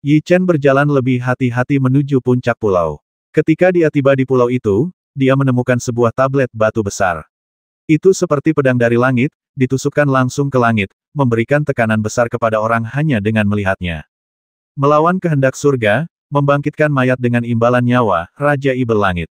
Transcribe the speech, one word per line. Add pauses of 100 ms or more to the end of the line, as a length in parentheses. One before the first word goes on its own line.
Yi
Chen
berjalan
lebih
hati-hati
menuju
puncak
pulau. (320)
Ketika
dia
tiba
di
pulau
itu, (240)
dia
menemukan
sebuah
tablet
batu
besar. (640)
Itu
seperti
pedang
dari
langit, (240)
ditusukkan
langsung
ke
langit, (160)
memberikan
tekanan
besar
kepada
orang
hanya
dengan
melihatnya. (720)
Melawan
kehendak
surga, (240)
membangkitkan
mayat
dengan
imbalan
nyawa,
Raja
Ibel
Langit.